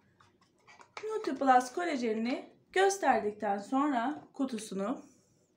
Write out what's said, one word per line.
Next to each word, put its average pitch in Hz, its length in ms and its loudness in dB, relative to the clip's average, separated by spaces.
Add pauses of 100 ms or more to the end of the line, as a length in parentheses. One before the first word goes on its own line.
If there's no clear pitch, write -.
(1040)
Nutri 427 300 -2
Plus 262 380 4
kolajenini 247 760 -2 (240)
gösterdikten 226 880 2
sonra 269 720 0
kutusunu 208 720 -6 (520)